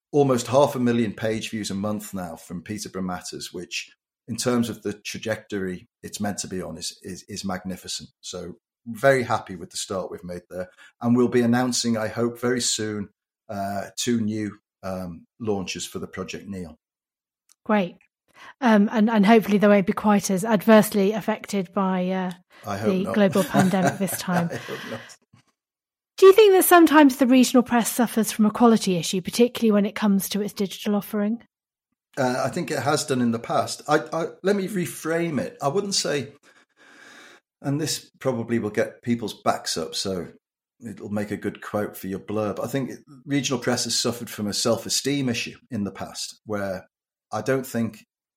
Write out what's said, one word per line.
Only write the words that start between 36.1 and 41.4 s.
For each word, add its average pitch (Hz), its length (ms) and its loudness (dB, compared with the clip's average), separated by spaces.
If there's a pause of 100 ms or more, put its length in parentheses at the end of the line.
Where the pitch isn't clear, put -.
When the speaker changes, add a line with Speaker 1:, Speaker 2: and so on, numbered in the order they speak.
Speaker 1:
and 143 200 -2
this - 380 -6
probably 117 400 -2
will 104 120 -2
get - 320 -2
people's 113 400 -4
backs - 340 -2
up, 80 180 -6
so 92 340 -6 (560)
it'll 107 260 -14
make 104 200 -4
a 107 60 -2
good - 240 -8